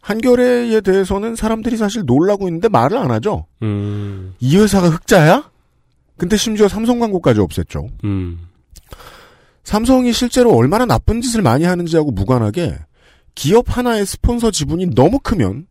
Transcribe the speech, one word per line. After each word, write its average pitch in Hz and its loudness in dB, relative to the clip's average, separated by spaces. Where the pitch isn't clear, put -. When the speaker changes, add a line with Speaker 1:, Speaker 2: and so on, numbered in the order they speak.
Speaker 1:
한겨레에 240 2
대해서는 196 0
사람들이 226 -4
사실 214 -2
놀라고 185 2
있는데 170 -2
말을 170 2
안 160 -2
하죠. 113 -4
Speaker 2:
음. 101 -6
Speaker 1:
"이 135 2
회사가 196 4
흑자야?" 175 2
근데 180 -2
심지어 214 0
삼성 226 0
광고까지 175 0
없앴죠. 82 -4
Speaker 2:
음. 87 -6
Speaker 1:
삼성이 240 2
실제로 240 2
얼마나 156 2
나쁜 214 0
짓을 233 -2
많이 135 2
하는지하고 170 0
무관하게 110 -2
기업 214 0
하나의 233 -2
스폰서 233 -2
지분이 160 -4
너무 185 4
크면 131 -4